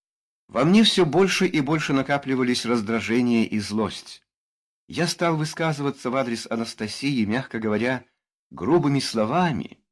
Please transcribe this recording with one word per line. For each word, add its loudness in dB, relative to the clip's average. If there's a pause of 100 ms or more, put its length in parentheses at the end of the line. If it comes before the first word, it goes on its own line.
(480)
Во 0
мне 6
все 4
больше 2
и 0
больше 0
накапливались 0
раздражение 0
и -4
злость. -6 (640)
Я -2
стал 0
высказываться -4
в -2
адрес -2
Анастасии, -4
мягко -4
говоря, -2 (460)
грубыми 2
словами. -2 (140)